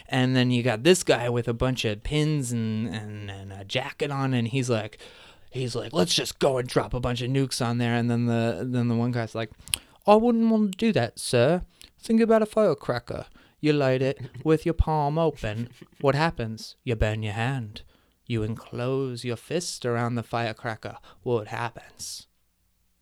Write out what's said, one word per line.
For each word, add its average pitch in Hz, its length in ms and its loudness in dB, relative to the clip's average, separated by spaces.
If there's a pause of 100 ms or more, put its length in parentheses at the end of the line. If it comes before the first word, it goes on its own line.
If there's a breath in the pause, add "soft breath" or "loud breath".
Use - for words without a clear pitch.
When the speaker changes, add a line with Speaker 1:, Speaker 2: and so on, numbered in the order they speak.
Speaker 1:
and 131 280 2
then 127 140 4
you 120 120 2
got 117 200 0
this 180 200 6
guy 123 280 2
with 120 180 -2
a 117 60 0
bunch 127 320 0
of 104 160 -2
pins 151 500 0
and, 110 420 -2
and, 104 360 -10
and 98 220 -12
a 98 120 -14
jacket 131 460 -4
on, 135 240 0
and 117 140 0
he's 127 200 -2
like, 107 300 -2 (520 loud breath)
he's 123 240 -6
like, 113 200 -6
"Let's 175 200 2
just - 240 -4
go 135 200 2
and 123 100 -4
drop - 240 0
a 123 80 -2
bunch 123 220 -2
of 123 80 -4
nukes 135 340 0
on 120 140 0
there," 120 160 2
and 120 160 2
then 120 160 2
the, 117 420 0
then 123 200 0
the 117 80 2
one 120 160 0
guy's 117 220 -4
like, 113 160 -6 (560 loud breath)
"I 208 100 10
wouldn't 226 340 4
want 214 220 2
to - 60 -10
do 226 140 2
that, 120 260 0
sir. 143 440 2 (400 soft breath)
Think 226 200 2
about 220 180 6
a 214 60 2
firecracker. - 800 0 (340 soft breath)
You 147 140 2
light 131 260 2
it 135 180 0 (140)
Speaker 2:
<laughs> 120 120 -16
Speaker 1:
with 156 200 4
your 165 80 0
palm 156 460 0
open. 120 500 -2 (320)
What 135 140 2
happens? 139 680 -4
You 120 140 -2
burn 110 260 0
your 107 120 -4
hand. 113 480 -4 (440)
You 113 160 -2
enclose 120 800 -4
your 120 140 -4
fist - 480 -6
around 120 300 0
the 117 80 -2
firecracker. 110 760 -6 (280 soft breath)
What 113 240 -2
happens? - 800 -10 (760)